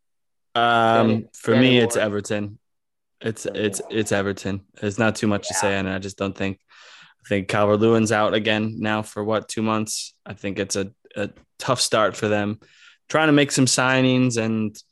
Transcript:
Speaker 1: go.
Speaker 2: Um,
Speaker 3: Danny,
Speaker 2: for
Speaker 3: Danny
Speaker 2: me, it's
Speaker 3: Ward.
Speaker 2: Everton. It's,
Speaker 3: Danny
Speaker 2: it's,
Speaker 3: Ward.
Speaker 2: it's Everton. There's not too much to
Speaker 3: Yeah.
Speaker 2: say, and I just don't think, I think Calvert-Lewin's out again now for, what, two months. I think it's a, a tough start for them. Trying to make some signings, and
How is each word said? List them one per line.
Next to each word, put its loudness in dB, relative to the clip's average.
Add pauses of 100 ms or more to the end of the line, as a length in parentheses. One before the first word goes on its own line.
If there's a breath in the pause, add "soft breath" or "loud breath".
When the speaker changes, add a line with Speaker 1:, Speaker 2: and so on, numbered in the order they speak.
(540)
Speaker 1:
go. 0
Speaker 2:
Um, 4
Speaker 3:
Danny, -2
Speaker 2:
for -2
Speaker 3:
Danny 6
Speaker 2:
me, 6
it's 2
Speaker 3:
Ward. 2
Speaker 2:
Everton. -6 (600)
It's, -8
Speaker 3:
Danny -6
Speaker 2:
it's, -2
Speaker 3:
Ward. -10
Speaker 2:
it's -2
Everton. -4 (200)
There's -4
not 2
too -2
much -2
to -8
Speaker 3:
Yeah. 0
Speaker 2:
say, 0
and -4
I -4
just -12
don't -6
think, -6 (640 loud breath)
I -20
think -2
Calvert-Lewin's 4
out 2
again -2
now -2
for, -10
what, -4
two -6
months. -4 (120)
I -14
think -8
it's -4
a, -4 (260)
a -6 (280)
tough -2
start 2
for -2
them. -2 (480 soft breath)
Trying 2
to 6
make 4
some 2
signings, 2
and -2 (160)